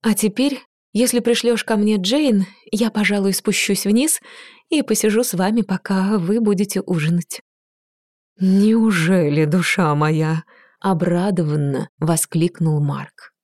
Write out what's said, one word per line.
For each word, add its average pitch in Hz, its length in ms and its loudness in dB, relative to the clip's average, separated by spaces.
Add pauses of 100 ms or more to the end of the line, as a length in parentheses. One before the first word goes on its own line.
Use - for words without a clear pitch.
А 220 120 0
теперь, 247 460 0 (320)
если 240 280 2
пришлёшь 233 440 0
ко 220 140 0
мне 208 200 2
Джейн, 208 480 2 (260)
я, 220 180 0
пожалуй, 202 440 0
спущусь - 520 -2
вниз 240 360 0 (480)
и 302 120 0
посижу 220 420 0
с - 100 -4
вами, 202 280 0
пока 196 560 -2
вы 202 240 0
будете 202 400 0
ужинать». 170 600 -2 (1000)
«Неужели, 185 1040 2
душа 165 480 0
моя?» 156 500 0 (360)
обрадованно 170 1120 -2 (100)
воскликнул 160 840 0
Марк. - 520 -6 (100)